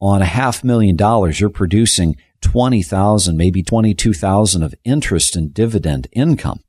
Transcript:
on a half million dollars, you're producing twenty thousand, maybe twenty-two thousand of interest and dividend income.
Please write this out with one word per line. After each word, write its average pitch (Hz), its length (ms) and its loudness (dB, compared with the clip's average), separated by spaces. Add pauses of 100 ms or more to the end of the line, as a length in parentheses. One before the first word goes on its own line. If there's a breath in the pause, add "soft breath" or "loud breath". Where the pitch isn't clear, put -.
on 98 220 0
a 92 40 2
half 117 360 -2
million 113 320 2
dollars, 101 460 2
you're 104 100 0
producing 95 640 0 (260 soft breath)
twenty 123 420 2
thousand, 95 540 0
maybe 90 280 0
twenty-two 110 480 0
thousand 95 500 0
of 76 220 -6
interest 120 500 -2
and 78 180 -4
dividend 80 600 -2
income. 143 560 -2